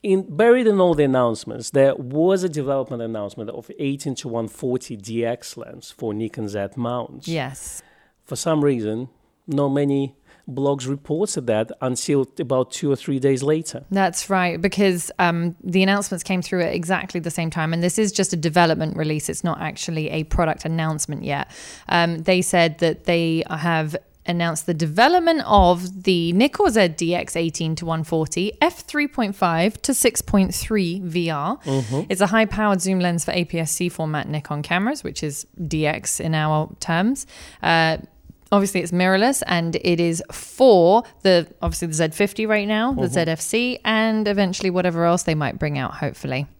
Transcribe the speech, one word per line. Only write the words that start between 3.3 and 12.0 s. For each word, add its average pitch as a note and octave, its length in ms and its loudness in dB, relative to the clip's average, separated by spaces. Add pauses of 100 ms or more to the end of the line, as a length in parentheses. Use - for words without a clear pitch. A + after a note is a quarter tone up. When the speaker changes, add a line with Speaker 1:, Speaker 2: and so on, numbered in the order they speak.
Speaker 1:
of - 180 -14 (120)
eighteen C#3 360 -4
to - 120 -12
one A2+ 180 -4
forty B2+ 480 -6
D A2+ 300 -6
X A#2 320 -6
lens B2 340 -18
for A2 240 -6
Nikon G#2+ 320 -6
Z G2+ 300 -6
mounts. A#2+ 500 -6
Speaker 2:
Yes. C3+ 560 -8 (420)
Speaker 1:
For - 120 -10
some D#3 260 0
reason, A#2+ 460 0 (400)
not C#3+ 220 0
many C#3 440 0 (320)
blogs C3+ 420 -2
reported C#3+ 580 -4
that A2+ 240 0 (120)
until C3 440 0 (120)